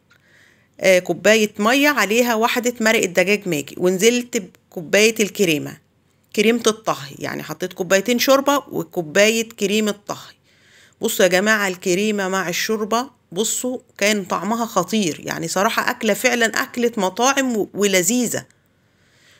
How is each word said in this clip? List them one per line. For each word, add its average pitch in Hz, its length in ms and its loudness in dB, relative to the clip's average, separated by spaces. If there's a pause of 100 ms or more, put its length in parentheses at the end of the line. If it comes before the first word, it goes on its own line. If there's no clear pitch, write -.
(800)
آه، 185 180 6
كوباية 208 600 2
مية 262 300 2
عليها 240 460 2
واحدة 240 460 0
مرقة 220 260 2
دجاج 190 420 0
ماجي، 147 300 -4
ونزلت 226 580 2
بكوباية 202 840 0
الكريمة، 160 560 -2 (600)
كريمة 226 300 2
الطهي، 143 520 -2
يعني 143 240 -8
حطيت 156 300 -10
كوبايتين 196 460 0
شوربة 277 380 2
وكوباية 202 920 -2
كريمة 208 460 -2 (120)
طهي. - 280 -12 (640)
بصوا 214 240 0
يا 180 60 4
جماعة 202 380 2
الكريمة 190 600 -2
مع 185 200 -2
الشوربة، 220 600 -4 (220)
بصوا 226 460 -4 (200)
كان 202 260 0
طعمها 202 420 -2
خطير، 196 580 -2
يعني 156 240 -6
صراحة 214 420 0
أكلة 226 240 0
فعلا 240 320 2
أكلة 233 500 -2
مطاعم 240 600 0
و-، 196 180 -2
ولذيذة، 190 720 0 (920)